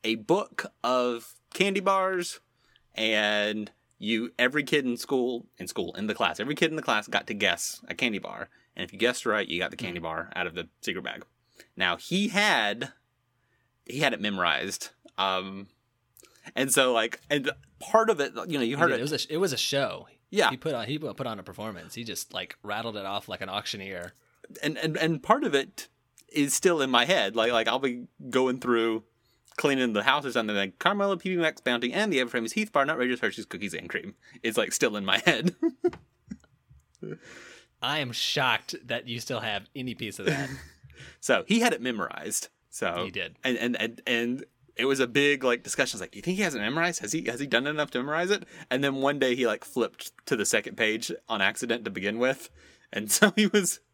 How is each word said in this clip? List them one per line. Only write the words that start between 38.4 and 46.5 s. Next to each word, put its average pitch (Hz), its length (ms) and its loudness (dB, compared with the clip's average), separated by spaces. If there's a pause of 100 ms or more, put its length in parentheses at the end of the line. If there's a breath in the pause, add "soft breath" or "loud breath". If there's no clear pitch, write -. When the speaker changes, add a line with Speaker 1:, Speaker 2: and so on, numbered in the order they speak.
Speaker 2:
that 120 220 -4
you 117 120 -6
still 120 200 -4
have 101 360 -4
any 127 180 -6
piece 107 240 -8
of 95 80 -2
that. 139 280 0
<laughs> - 40 -12 (600 loud breath)
Speaker 1:
So 107 280 4
he 226 100 4
had 233 140 4
it 117 100 -4
memorized. 104 640 -4 (220)
So 87 340 -2
Speaker 2:
He 92 60 -6
did. 87 320 -8
Speaker 1:
And, 127 160 0
and, 120 220 0
and, 117 260 -4
and 120 380 0 (320)
it 117 80 0
was 139 160 2
a 123 80 4
big, 143 340 4
like, 123 220 2
discussion. - 320 0
It's 95 40 -8
like, 90 120 -10
"Do 101 60 -16
you 101 40 -14
think 185 140 0
he 208 80 0
has 156 100 0